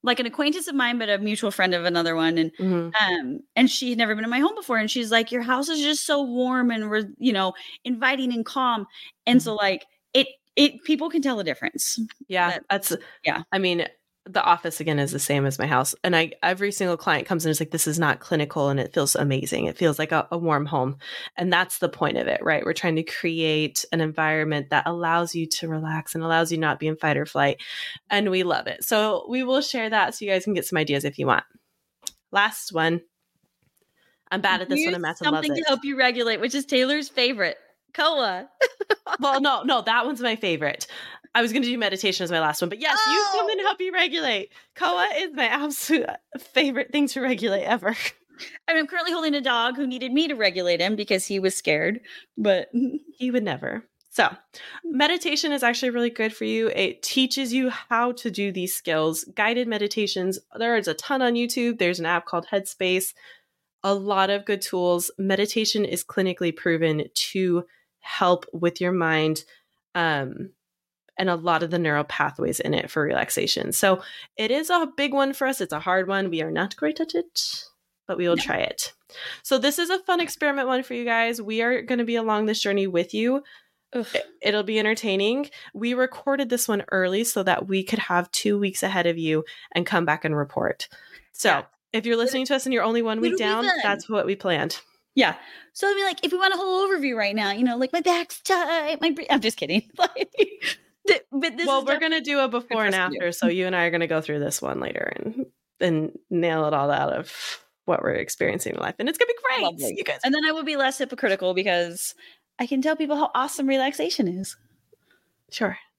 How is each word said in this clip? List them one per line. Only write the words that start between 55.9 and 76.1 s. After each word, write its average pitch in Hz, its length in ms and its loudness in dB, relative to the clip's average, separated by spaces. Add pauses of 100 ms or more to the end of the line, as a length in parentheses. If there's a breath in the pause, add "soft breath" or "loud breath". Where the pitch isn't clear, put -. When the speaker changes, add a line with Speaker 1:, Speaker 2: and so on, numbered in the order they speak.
Speaker 2:
really 240 200 0
good 220 240 -2
for 220 100 -6
you. 220 300 0
It - 300 -2
teaches 262 480 0
you 254 180 2
how 240 420 -2
to 240 180 -6
do 202 200 -4
these 180 240 -4
skills. 160 500 -2 (120)
Guided 233 320 0
meditations, 202 720 -2 (200)
there 233 180 0
is 202 120 0
a 160 60 -2
ton 262 280 -2
on 240 120 2
YouTube. 240 440 0
There's 180 220 2
an 165 60 -4
app 170 200 0
called 175 240 -4
Headspace. 185 640 -2 (720 loud breath)
A 196 100 4
lot 196 360 2
of 202 140 0
good 196 180 -2
tools. 175 540 0
Meditation 208 680 0
is 180 200 -4
clinically 180 500 -2
proven 160 500 2 (100)
to 180 500 0 (360 soft breath)
help 180 520 2
with 175 280 0
your 180 120 2
mind, 160 500 2 (540 soft breath)
um, 156 540 -2 (680)
and 185 100 0
a 175 60 2
lot 165 300 2
of 160 80 -4
the 175 60 0
neural 147 260 2
pathways - 560 -2
in - 120 -2
it - 160 0
for 151 140 -2
relaxation. - 720 0
So 190 280 4 (360 loud breath)
it 220 160 0
is 311 180 0
a 349 160 2 (100)
big 277 160 0
one 277 200 2
for 269 160 -2
us. 262 120 -2
It's 175 120 -4
a 151 80 -4
hard 185 260 2
one. 196 240 0